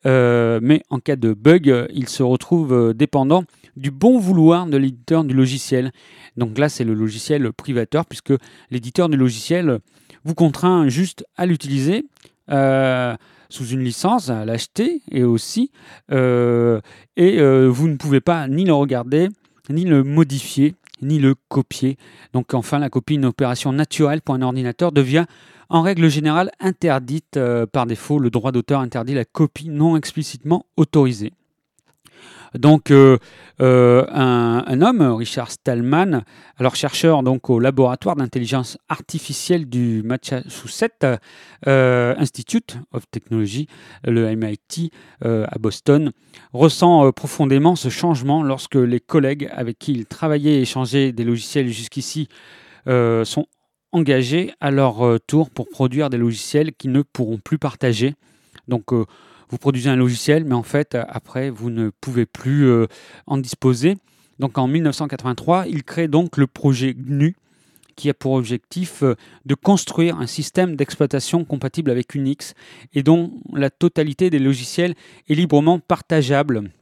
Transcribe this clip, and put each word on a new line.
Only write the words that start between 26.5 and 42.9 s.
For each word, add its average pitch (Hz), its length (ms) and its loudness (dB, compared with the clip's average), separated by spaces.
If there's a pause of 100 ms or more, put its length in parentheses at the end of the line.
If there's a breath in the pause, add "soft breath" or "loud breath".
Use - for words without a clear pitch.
interdite, 151 800 -2
euh, 120 280 0
par 120 220 -4
défaut. 120 320 -2
Le 123 100 2
droit 117 220 -2
d'auteur 127 280 0
interdit 127 360 -6
la 120 100 -2
copie 156 440 -2
non 156 280 0
explicitement 151 720 -6 (100)
autorisée. 127 560 0 (1200 loud breath)
Donc, 147 340 4
euh, 135 260 10 (420 loud breath)
euh, 127 540 6
un, 123 500 0 (120)
un 135 60 2
homme, 226 220 4
Richard 117 480 -2
Stallman, 135 760 -2 (320 soft breath)
alors 123 180 0
chercheur 147 480 2
donc 127 260 -2
au 120 100 4
laboratoire 131 580 0
d'intelligence 127 600 -4 (120)
artificielle 156 800 -6
du 120 340 -2
Massachusetts, - 1040 -6 (580 loud breath)
euh, 127 520 2
Institute - 600 -6 (140)